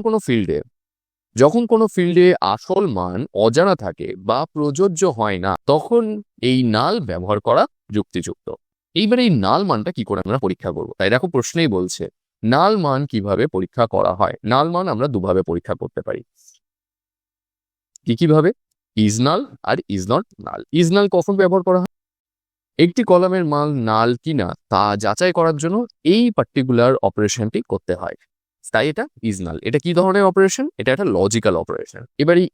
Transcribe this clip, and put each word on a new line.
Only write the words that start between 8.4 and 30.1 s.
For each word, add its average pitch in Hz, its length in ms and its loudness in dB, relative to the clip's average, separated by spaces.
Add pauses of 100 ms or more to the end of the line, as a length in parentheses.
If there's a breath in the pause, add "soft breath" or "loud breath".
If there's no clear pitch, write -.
এইবার 220 240 2
এই 226 60 4 (140)
নাল 123 160 2 (100)
মানটা 110 260 -2
কি 120 120 -6
করে 98 160 -2
আমরা 110 200 -2
পরীক্ষা 92 320 -4
করব? - 220 -8
তাই 98 160 0
দেখো 135 200 0
প্রশ্নেই 139 420 0
বলছে, 90 280 -4 (380)
নাল 151 300 2 (120)
মান 139 160 -2 (100)
কিভাবে 101 340 0 (100)
পরীক্ষা 92 300 -2 (100)
করা 95 260 2
হয়? - 140 -2 (180)
নাল 143 220 2
মান 185 200 -2
আমরা 120 200 -2
দুভাবে 95 260 0 (100)
পরীক্ষা 85 320 -4
করতে - 260 -10
পারি। - 140 -8 (1800)
কি 117 140 0
কিভাবে? 156 300 4 (540)
Is 104 120 2 (100)
null 180 160 0 (280)
আর 127 80 0 (160)
is 190 180 -4
not 175 140 -2 (200)
null। - 160 -12 (180)
Is 170 140 4
null 202 220 2
কখন 180 240 0
ব্যবহার 185 280 2
করা 185 140 2
হয়? - 120 -8 (920)
একটি 175 260 0
কলামের 180 420 4
মান 147 160 0 (220)
নাল 113 200 4 (140)
কিনা 131 240 -2 (240)
তা 98 100 4 (220)
যাচাই 170 340 0
করার 165 240 2
জন্য 170 140 -2 (380)
এই 233 80 4 (140)
পার্টিকুলার 127 560 2 (160)
অপারেশনটি 107 520 -2 (120)
করতে 92 280 -4
হয়, 87 160 -10 (580)
তাই 113 180 2
এটা 226 120 -6 (240)
is 98 180 -4
null। 80 120 -8 (100)
এটা 135 160 0
কি 175 140 -4
ধরনের 190 320 2